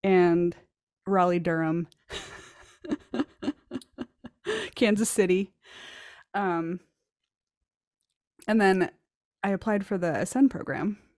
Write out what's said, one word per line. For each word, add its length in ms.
and 540
Raleigh, 320
Durham, 480
<laughs> 1600
Kansas 360
City. 420
Um, 480
and 120
then 300
I 80
applied 360
for 120
the 220
Ascend 300
program 480